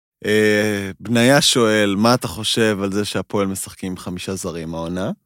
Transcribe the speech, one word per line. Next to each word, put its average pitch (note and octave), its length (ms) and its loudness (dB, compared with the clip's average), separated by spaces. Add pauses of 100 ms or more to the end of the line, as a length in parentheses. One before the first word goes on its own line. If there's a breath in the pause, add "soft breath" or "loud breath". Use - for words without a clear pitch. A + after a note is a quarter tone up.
(260)
אה, G#2 720 2
בניה A#2+ 420 4
שואל, G#2+ 560 2
"מה A2+ 160 4
אתה B2 140 -2
חושב A2 560 0
על G2 80 -2
זה G#2 140 -2
שהפועל G2 420 -4
משחקים F#2+ 440 -8
עם F#2 60 -10
חמישה F#2+ 380 -8
זרים E2 400 -8
העונה?" F2+ 360 -4 (140)